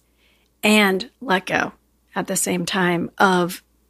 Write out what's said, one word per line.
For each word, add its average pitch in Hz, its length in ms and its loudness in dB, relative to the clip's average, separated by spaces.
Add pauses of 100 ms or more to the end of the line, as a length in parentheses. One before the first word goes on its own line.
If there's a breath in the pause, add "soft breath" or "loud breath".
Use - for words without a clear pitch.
(640)
and 208 460 2 (120)
let 190 240 -2
go - 260 -2 (420)
at 180 140 -6
the 190 80 -6
same 180 300 -4
time 175 520 -2
of 185 460 0 (260)